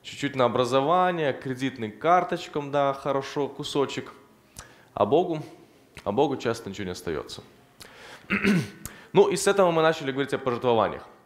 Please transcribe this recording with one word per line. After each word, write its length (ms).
Чуть-чуть 320
на 100
образование, 880
кредитным 580
карточкам, 800
да, 220
хорошо, 540
кусочек. 640
А 120
Богу, 360
а 80
Богу 260
часто 320
ничего 160
не 60
остается. 520
<clears throat> 40
Ну, 160
и 80
с 120
этого 240
мы 100
начали 300
говорить 240
о 20
пожертвованиях. 640